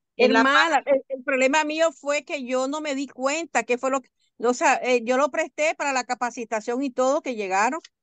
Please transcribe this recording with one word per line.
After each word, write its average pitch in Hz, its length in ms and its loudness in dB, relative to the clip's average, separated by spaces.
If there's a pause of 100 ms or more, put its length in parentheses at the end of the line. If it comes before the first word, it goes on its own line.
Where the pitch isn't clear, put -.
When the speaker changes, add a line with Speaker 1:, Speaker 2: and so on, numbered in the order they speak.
(180)
Speaker 1:
En 247 140 4
la 226 80 6
Speaker 2:
Hermana, 285 360 4
Speaker 1:
parte 269 160 0
Speaker 2:
el, 269 160 2
el 269 160 -8
problema 269 400 2
mío 311 280 0
fue 285 320 -4
que 294 220 -8
yo 254 220 -2
no 302 120 -4
me 302 140 -4
di 277 120 -6
cuenta 262 580 -4
qué 247 120 -2
fue 262 140 -2
lo 262 100 -2
que, - 100 -20 (280)
o 240 160 0
sea, 269 280 2
eh, 247 220 2
yo 254 140 0
lo 285 120 2
presté 311 440 -2
para 285 180 -4
la 254 120 -2
capacitación 240 760 -4
y 277 80 -4
todo 262 300 0
que 262 140 -6
llegaron, 208 460 0 (220)